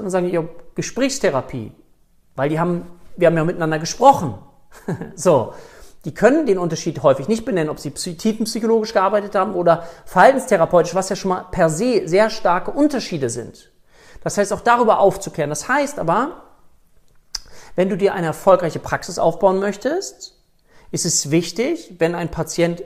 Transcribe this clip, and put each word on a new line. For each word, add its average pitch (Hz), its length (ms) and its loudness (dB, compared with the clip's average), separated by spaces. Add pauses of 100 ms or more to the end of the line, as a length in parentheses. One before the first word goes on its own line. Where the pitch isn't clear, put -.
Und 214 60 -8
dann 185 40 -8
sagen 180 160 0
die, 180 60 -4
"Ja, 165 100 -2 (320)
Gesprächstherapie", 165 960 -2 (640)
weil 135 140 0
die 156 100 -2
haben, 175 260 -2 (320)
wir 170 120 6
haben 165 80 4
ja 156 80 2
miteinander 165 340 -2
gesprochen. 180 560 2 (520)
<laughs> 151 280 -8
So. 143 400 2 (500)
Die 160 100 -10
können 277 320 4
den 190 120 2
Unterschied 165 460 -4
häufig 143 240 2
nicht 226 160 -2
benennen, 165 260 -2
ob 151 80 -8
sie 147 120 -10
psy-, 170 260 -10
tiefenpsychologisch 220 760 0
gearbeitet 202 440 0
haben 190 180 0
oder 170 300 2 (200)
verhaltenstherapeutisch, 180 920 4
was 190 140 -2
ja 202 40 -4
schon 185 140 -4
mal 185 240 -2
per 165 180 2
se 208 380 0
sehr 202 200 4
starke 185 440 0
Unterschiede 214 580 0
sind. - 400 -12 (540)
Das 165 120 -6
heißt, 202 160 0
auch 185 100 -6
darüber 240 360 4
aufzuklären. 175 520 0
Das - 180 -8
heißt 269 320 -2
aber, 233 420 -2 (1300)
wenn 190 120 0
du 202 80 -4
dir 190 180 0
eine 175 120 -4
erfolgreiche 175 540 2
Praxis - 400 -6
aufbauen 185 400 2
möchtest, 254 800 -6 (500)
ist 156 140 -4
es 156 260 -2
wichtig, 202 720 -2
wenn 170 160 0
ein 170 160 -6
Patient 170 540 -2